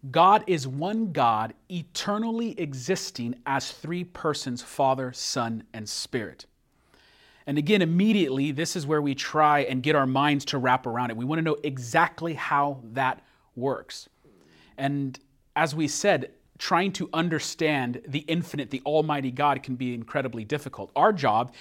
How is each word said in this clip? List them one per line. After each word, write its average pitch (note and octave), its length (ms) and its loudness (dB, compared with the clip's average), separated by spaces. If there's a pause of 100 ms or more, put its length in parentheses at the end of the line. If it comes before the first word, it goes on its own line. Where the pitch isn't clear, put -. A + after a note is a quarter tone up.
(120)
God F#3+ 340 8
is D3+ 220 0
one F#3 440 -2
God, A2+ 440 2 (140)
eternally G#3+ 880 -4
existing C3 880 -4
as C3+ 240 -2
three F3 320 -8
persons, C#3+ 580 -4
Father, C3 500 0
Son, A#2 520 -6 (100)
and G#2+ 160 -12
Spirit. - 560 -8 (1000)
And C#3+ 100 0
again, F#3 240 4
immediately, E3 680 4
this D3+ 240 -4
is D#3+ 100 -4
where D3+ 160 0
we C#3+ 140 0
try D3 460 4
and B2+ 200 -2
get D3+ 140 2
our C#3 100 4
minds C#3 400 2
to C#3+ 140 -4
wrap B2+ 260 2
around A#2+ 240 -2
it. A2 80 -6
We A#2+ 80 -4
want D#3+ 140 -2
to D#3+ 40 0
know D#3 200 0
exactly D3+ 720 0
how C#3+ 440 0 (140)
that B2+ 300 -2 (320)
works. - 520 -6 (680)
And C#3 420 -2 (360)
as D3+ 180 2
we D#3 140 0
said, D#3 440 2 (280)
trying F#3+ 320 2
to F#3 220 -6
understand D3+ 960 0
the C#3+ 120 -4
infinite, D3 500 -4
the C#3 160 -6
almighty D3 440 2
God C3+ 320 0
can C3 140 -6
be B2 180 -4
incredibly A#2+ 500 -4
difficult. C3 520 -8
Our G3+ 180 6
job B2 480 2